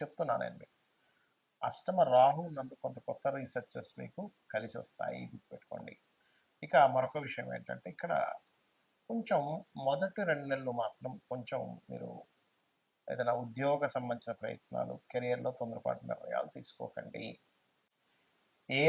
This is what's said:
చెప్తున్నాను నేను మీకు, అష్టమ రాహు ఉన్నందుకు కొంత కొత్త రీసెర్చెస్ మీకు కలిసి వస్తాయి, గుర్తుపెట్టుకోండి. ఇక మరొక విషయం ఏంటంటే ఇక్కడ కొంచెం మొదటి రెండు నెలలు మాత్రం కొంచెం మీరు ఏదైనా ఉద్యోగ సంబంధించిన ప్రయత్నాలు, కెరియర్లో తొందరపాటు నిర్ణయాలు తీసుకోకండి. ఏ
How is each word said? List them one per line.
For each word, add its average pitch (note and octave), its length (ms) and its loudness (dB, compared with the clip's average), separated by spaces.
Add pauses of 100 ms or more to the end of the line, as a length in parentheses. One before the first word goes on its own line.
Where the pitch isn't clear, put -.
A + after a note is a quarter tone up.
చెప్తున్నాను - 440 -2
నేను - 160 -10
మీకు, - 140 -20 (880)
అష్టమ F3+ 400 0 (140)
రాహు C#3 340 10
ఉన్నందుకు C3+ 320 -8
కొంత C3 260 -6
కొత్త - 280 -4
రీసెర్చెస్ B2+ 680 -8
మీకు A#2+ 300 -10 (200)
కలిసి G#2+ 280 -4
వస్తాయి, - 520 -6
గుర్తుపెట్టుకోండి. - 640 -14 (680)
ఇక D#3 140 4 (160)
మరొక C3 320 2
విషయం B2 300 -8
ఏంటంటే B2+ 400 -8
ఇక్కడ E3+ 180 -4 (960)
కొంచెం G#3+ 320 0 (460)
మొదటి F#3+ 420 2
రెండు C#3+ 220 2
నెలలు C3+ 280 0
మాత్రం A#2+ 320 -2 (200)
కొంచెం B2 300 -2 (280)
మీరు B2 200 -8 (960)
ఏదైనా A#2+ 260 0 (100)
ఉద్యోగ C#3 520 0
సంబంధించిన B2 460 -4
ప్రయత్నాలు, B2 540 -6 (160)
కెరియర్లో B2 480 0
తొందరపాటు A#2+ 500 -4
నిర్ణయాలు - 460 -4
తీసుకోకండి. - 680 -10 (1500)
ఏ C3+ 200 2